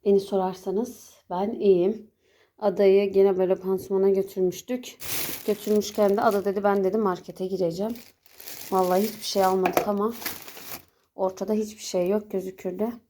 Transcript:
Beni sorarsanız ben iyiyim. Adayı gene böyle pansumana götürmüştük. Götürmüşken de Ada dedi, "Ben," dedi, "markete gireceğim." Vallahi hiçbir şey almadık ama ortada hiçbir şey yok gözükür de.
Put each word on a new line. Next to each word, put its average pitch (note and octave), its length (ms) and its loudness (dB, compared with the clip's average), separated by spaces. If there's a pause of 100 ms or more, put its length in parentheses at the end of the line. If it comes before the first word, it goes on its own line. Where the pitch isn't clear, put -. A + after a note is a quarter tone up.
Beni G3+ 160 6
sorarsanız F#3+ 920 -4 (180)
ben F#3+ 200 -2
iyiyim. G3 600 2 (480)
Adayı G3 540 4
gene G3 260 4
böyle F#3 160 2
pansumana F#3+ 560 0
götürmüştük. F#3+ 880 -2 (480)
Götürmüşken G#3 720 2
de A3 40 0
Ada G#3 240 2
dedi, G3+ 200 -2
"Ben," G3 200 4
dedi, F#3+ 140 2
"markete F#3 480 -2
gireceğim." F#3 480 -2 (760)
Vallahi F#3 320 2
hiçbir G#3+ 220 -6
şey F#3+ 200 0
almadık F#3 440 2
ama G#3 260 -2 (1000)
ortada F#3+ 380 -4
hiçbir G#3+ 300 -4
şey F3+ 260 -2
yok G#3+ 220 -2
gözükür F#3 480 -8
de. A3+ 140 -2 (160)